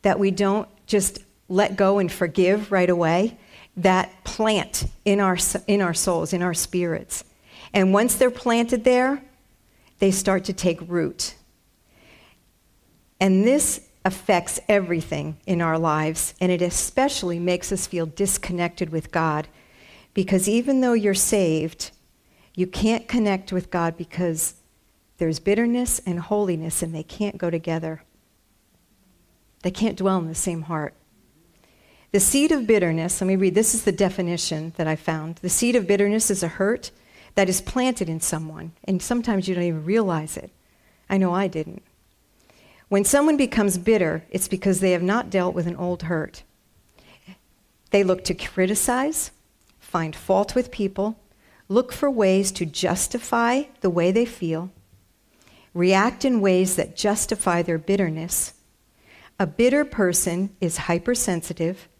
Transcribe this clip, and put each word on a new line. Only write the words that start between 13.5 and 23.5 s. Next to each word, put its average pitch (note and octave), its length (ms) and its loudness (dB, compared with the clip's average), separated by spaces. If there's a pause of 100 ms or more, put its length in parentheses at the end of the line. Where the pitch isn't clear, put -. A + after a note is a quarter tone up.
affects F#3 520 -2 (100)
everything D#3+ 680 -2 (120)
in E3+ 160 0
our D#3+ 160 0
lives, D#3 600 -2
and F#3 120 2
it F3 100 0
especially F3+ 800 -2
makes F3+ 320 -2
us F#3+ 160 -4
feel E3 180 -4
disconnected E3+ 840 -4
with D#3+ 200 -6
God, D#3 360 0 (680)
because F#3+ 340 0
even B3 340 2
though B3 120 2
you're G3+ 220 2
saved, E3 720 0 (640)
you F3+ 140 -2
can't A3 400 0
connect G3+ 440 0